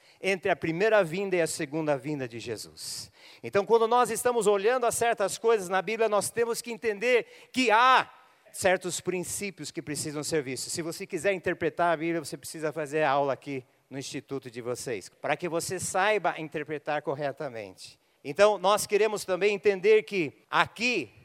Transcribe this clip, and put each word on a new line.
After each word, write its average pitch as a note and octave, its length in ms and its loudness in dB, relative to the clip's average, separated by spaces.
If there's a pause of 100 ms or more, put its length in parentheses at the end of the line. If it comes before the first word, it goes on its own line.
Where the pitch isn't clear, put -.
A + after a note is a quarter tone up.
(220)
entre F#3+ 300 0
a E3+ 40 2
primeira G3 500 2
vinda F#3 320 -2
e E3+ 40 4
a D#3+ 60 2
segunda D3+ 500 -2
vinda C3 300 -6
de A#2 100 -12
Jesus. G2+ 720 -10 (320)
Então, G3 240 -2
quando A3+ 220 4
nós A#3+ 220 4
estamos A#3 360 0
olhando G#3 400 2
a A3 60 2
certas A3+ 460 0
coisas A3 320 2
na F#3+ 120 0
Bíblia, A3 280 0
nós G3+ 200 0
temos A#3 320 -2
que A#3+ 100 -10
entender A3+ 840 -2
que A#3+ 180 2
há A#3+ 380 6 (420)
certos F3+ 480 0
princípios F3+ 720 -6
que E3 100 -10
precisam D3 400 -6
ser D3 220 -2
vistos. B2 300 -8
Se F3 80 -6
você E3 260 -8
quiser F#3 240 -2
interpretar F3 640 0
a D#3 40 0
Bíblia, E3 220 -2
você D3 160 -10
precisa D3+ 380 -6
fazer D#3 300 -2
aula C#3 280 4
aqui C3+ 320 -6 (260)
no C3 80 -12
instituto C3+ 540 -10
de A#2 80 -14
vocês, A#2 500 -6 (120)
para C#3 160 0
que F3+ 100 -6
você E3+ 320 -4
saiba F#3 580 0
interpretar D3+ 640 -6
corretamente. C3+ 960 -8 (300)
Então, G3+ 300 4
nós F#3+ 300 2
queremos G#3 360 2
também F#3+ 300 0
entender G3+ 480 4
que F3+ 320 -2 (160)
aqui F3 640 0 (120)